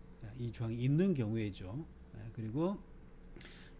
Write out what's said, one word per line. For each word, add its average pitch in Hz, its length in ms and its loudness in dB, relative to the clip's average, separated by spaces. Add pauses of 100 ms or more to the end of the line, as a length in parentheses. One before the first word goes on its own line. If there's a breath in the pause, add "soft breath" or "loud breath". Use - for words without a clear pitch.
(380)
이 120 140 0
조항이 117 240 0
있는 147 380 6
경우에죠. 110 720 0 (300)
에, 107 180 -8
그리고 143 440 0 (1040 loud breath)